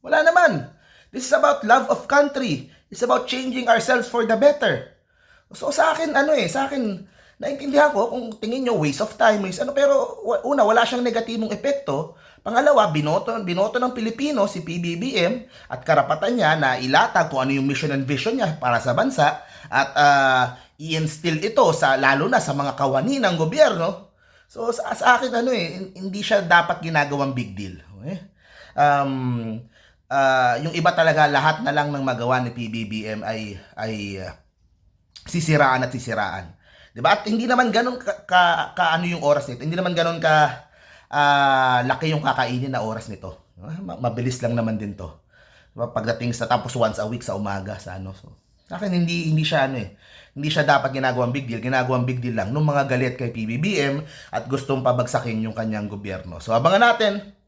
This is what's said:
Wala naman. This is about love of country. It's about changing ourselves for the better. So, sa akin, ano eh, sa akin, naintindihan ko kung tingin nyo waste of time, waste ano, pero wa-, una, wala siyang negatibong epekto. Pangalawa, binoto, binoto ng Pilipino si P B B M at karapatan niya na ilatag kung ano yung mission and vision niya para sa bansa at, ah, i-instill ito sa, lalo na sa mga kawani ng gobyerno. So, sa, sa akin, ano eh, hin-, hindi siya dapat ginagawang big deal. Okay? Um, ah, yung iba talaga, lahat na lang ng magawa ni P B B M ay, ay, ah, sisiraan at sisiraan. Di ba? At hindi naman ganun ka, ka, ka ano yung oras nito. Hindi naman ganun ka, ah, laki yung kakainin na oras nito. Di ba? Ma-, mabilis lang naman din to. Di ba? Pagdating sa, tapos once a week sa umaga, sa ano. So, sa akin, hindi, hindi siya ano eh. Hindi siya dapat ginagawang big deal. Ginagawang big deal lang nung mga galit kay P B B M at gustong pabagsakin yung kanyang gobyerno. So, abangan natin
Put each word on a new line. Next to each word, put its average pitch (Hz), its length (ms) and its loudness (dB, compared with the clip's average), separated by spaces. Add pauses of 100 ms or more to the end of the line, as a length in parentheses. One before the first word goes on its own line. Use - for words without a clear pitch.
Wala 262 160 2
naman. 311 480 4 (400)
This - 220 -8
is - 20 8
about 285 320 4
love 240 240 6
of - 220 -2
country. 269 580 0 (240)
It's 240 140 -2
about 240 240 0
changing 254 400 -4
ourselves 233 400 2
for 233 180 0
the 220 80 2
better. 233 640 2 (500)
So, - 240 -8
sa 320 240 2
akin, 320 160 -4
ano 285 240 2
eh, 220 80 2
sa 269 240 -2
akin, 226 400 -6 (320)
naintindihan 285 480 2
ko 220 240 0
kung 226 240 -8
tingin 247 320 -4
nyo 185 160 0
waste 143 160 -2
of - 160 -4
time, 208 320 4
waste 180 160 -6
ano, 269 80 -6
pero 277 480 2
wa-, 202 240 -2
una, 269 160 0
wala 226 240 6
siyang 247 160 -2
negatibong 226 480 -2
epekto. 208 720 -4 (240)
Pangalawa, 202 480 4
binoto, 156 480 0
binoto 196 400 0
ng 247 160 -2
Pilipino 226 480 -2
si 180 160 -4
P 165 160 -8
B 170 240 -4
B 254 160 -4
M 202 320 0 (240)
at - 160 -10
karapatan 156 480 2
niya 160 240 2
na 127 160 2
ilatag 151 560 2
kung 135 80 0
ano 139 160 0
yung 135 80 0
mission 139 320 -2
and 135 80 -2
vision 147 320 -2
niya 175 240 -2
para 123 160 2
sa 120 160 0
bansa 165 480 2 (320)
at, 135 240 2
ah, 135 480 6 (320)
i-instill 160 640 -2
ito 220 320 4
sa, 135 240 2
lalo 139 320 4
na 247 160 2
sa 143 80 -4
mga 139 240 -2
kawani 139 400 0
ng 202 240 2
gobyerno. 190 720 0 (400)
So, 233 160 -6
sa, - 240 -6
sa 247 240 4
akin, 240 160 -2
ano 240 160 0
eh, 180 320 -4
hin-, 190 160 -12
hindi 190 240 -8
siya 202 240 2
dapat 170 400 2
ginagawang 143 480 0
big 104 240 -6
deal. 90 240 -10 (240)
Okay? 170 160 -10 (560)
Um, 131 880 0 (480)
ah, 131 480 2
yung 160 160 -6
iba 160 160 2
talaga, 156 320 4
lahat 151 400 2
na 143 80 0
lang 147 160 0
ng 139 160 -4
magawa 127 400 0
ni 120 80 -6
P 120 160 -8
B 113 160 -6
B 107 240 -6
M 107 160 -6
ay, 107 320 -8 (160)
ay, 104 480 -8
ah, - 160 -12 (920)
sisiraan 147 560 2
at 120 80 -6
sisiraan. 98 640 -6 (320)
Di 117 160 -12
ba? 202 160 4
At - 80 -8
hindi 226 160 -2
naman 247 240 2
ganun 247 320 -2
ka, - 240 -8
ka, 175 480 2
ka 165 240 0
ano 175 80 -2
yung 175 160 -4
oras 143 320 4
nito. 123 80 -12
Hindi 160 160 -4
naman 180 160 -2
ganun 170 320 0
ka, 151 400 4 (480)
ah, 135 720 4
laki 156 320 -2
yung 147 80 -4
kakainin 131 480 -2
na 120 80 -4
oras 110 320 -8
nito. - 400 -16
Di 87 80 -20
ba? 156 160 -12
Ma-, 92 320 -12
mabilis 123 320 -4
lang 120 160 -2
naman 110 240 -2
din 104 160 -10
to. 82 160 -14 (560)
Di 113 160 -8
ba? 120 80 -10
Pagdating 117 400 -4
sa, 117 160 -6
tapos 120 240 -2
once 123 240 0
a 104 80 -4
week 117 160 -6
sa 98 160 -6
umaga, 98 400 -6
sa 95 240 -14
ano. 95 160 -12
So, - 160 -20 (320)
sa 175 160 -12
akin, 180 240 0
hindi, 170 240 -2
hindi 156 160 2
siya 143 240 0
ano 135 160 -6
eh. - 160 -16 (320)
Hindi 143 160 -6
siya 151 160 0
dapat 135 320 2
ginagawang 127 320 0
big 135 160 -4
deal. 113 160 -8
Ginagawang 127 480 0
big 123 160 -4
deal 123 80 -4
lang 104 160 -2
nung 147 160 -2
mga 143 240 0
galit 127 320 -2
kay 120 80 -4
P 113 160 -6
B 117 160 -4
B 190 240 -2
M 143 160 -2 (320)
at - 160 -6
gustong 131 320 -2
pabagsakin 123 640 -2
yung 110 80 -6
kanyang 107 400 -4
gobyerno. 92 480 -10
So, - 160 0
abangan 196 320 4
natin 214 480 -2 (120)